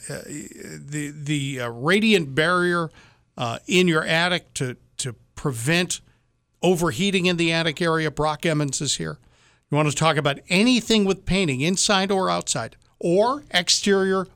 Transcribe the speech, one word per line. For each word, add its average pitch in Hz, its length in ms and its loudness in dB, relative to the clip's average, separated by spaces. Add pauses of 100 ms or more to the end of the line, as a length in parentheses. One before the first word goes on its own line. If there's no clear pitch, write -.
(100)
uh, - 160 -10
the, 147 880 -12
the, 139 480 -4
uh, 120 80 -4
radiant 165 640 2
barrier, 175 560 0 (460)
uh, 117 300 -4
in 180 220 4
your 160 160 2
attic 175 500 0
to, 127 220 -6 (220)
to 120 160 -8 (200)
prevent 151 680 -2 (640)
overheating 175 640 2
in 180 100 2
the 165 160 0
attic 165 300 -2
area, 160 280 0
Brock 151 360 -2
Emmons 151 340 -2
is 143 160 -4
here. - 220 -8 (520)
You 147 60 0
want 151 140 2
to 135 60 -4
talk 156 220 2
about 143 200 0 (120)
anything 220 560 4
with 190 180 -2
painting, 165 380 0
inside 190 500 2
or 190 180 0
outside, 151 460 -4 (240)
or 220 500 2
exterior 190 840 2